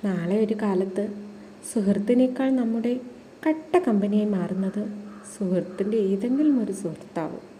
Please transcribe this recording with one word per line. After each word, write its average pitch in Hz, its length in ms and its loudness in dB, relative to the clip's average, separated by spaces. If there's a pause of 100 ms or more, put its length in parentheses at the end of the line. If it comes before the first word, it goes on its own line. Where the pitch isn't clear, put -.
നാളെ 180 400 0
ഒരു 214 160 0
കാലത്ത് 190 420 0 (680)
സുഹൃത്തിനേക്കാൾ 240 760 2 (100)
നമ്മുടെ 226 340 0 (520)
കട്ട 311 280 0 (140)
കമ്പനിയായി 208 480 2
മാറുന്നത് 190 460 -2 (520)
സുഹൃത്തിൻ്റെ 190 680 -2 (120)
ഏതെങ്കിലും 254 520 4
ഒരു 196 160 -2
സുഹൃത്താവും. 160 640 -6 (160)